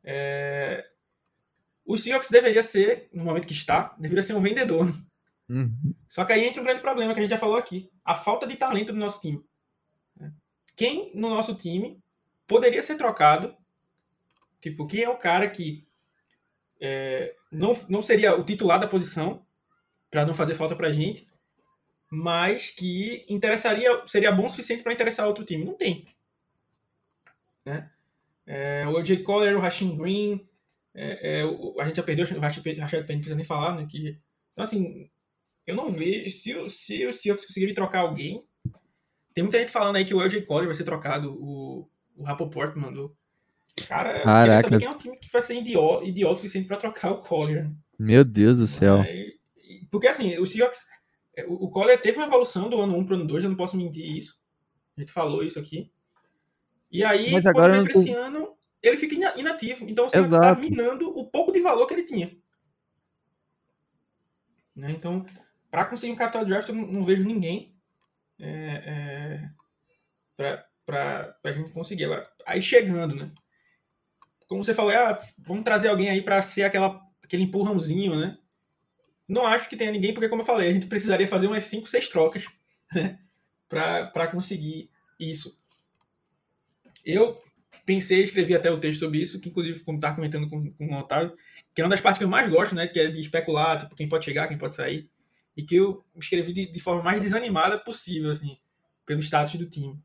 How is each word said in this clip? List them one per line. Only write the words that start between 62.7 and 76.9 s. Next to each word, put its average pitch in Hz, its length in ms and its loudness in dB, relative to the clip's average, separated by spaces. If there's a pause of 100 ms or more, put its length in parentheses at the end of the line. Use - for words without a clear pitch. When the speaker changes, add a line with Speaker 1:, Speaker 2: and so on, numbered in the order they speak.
Speaker 1:
Né? 139 140 -10
Então, 170 340 -6 (460)
pra 165 160 -2
conseguir 240 260 -8
um 220 40 -8
capital 226 280 -2
draft, 196 240 -2
eu 214 60 -8
não, 220 120 -6
não 190 160 -4
vejo 190 220 4
ninguém, 196 500 -4 (640)
é, 156 460 -10
é, 147 680 -10 (840)
pra, 139 300 -6 (180)
pra, 143 400 -6 (160)
pra 147 120 -6
gente 156 180 -8
conseguir. 165 340 -8
Agora, - 240 -6 (160)
aí - 160 -2
chegando, 185 540 2
né? 147 180 -12 (1120)
Como 190 160 -8
você 220 120 -2
falou, 208 180 2
"Ah, 226 260 4 (200)
vamos 202 260 -8
trazer 214 240 2
alguém 196 220 2
aí 196 100 2
pra 196 220 2
ser 196 220 -2
aquela, 196 360 0 (220)